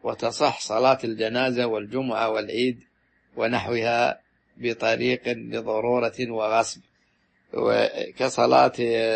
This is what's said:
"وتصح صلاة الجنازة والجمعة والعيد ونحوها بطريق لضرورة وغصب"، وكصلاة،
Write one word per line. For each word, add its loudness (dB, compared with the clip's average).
"وتصح -2
صلاة 2
الجنازة -2
والجمعة -2
والعيد -2
ونحوها 0
بطريق 0
لضرورة -2
وغصب"، 0
وكصلاة، 2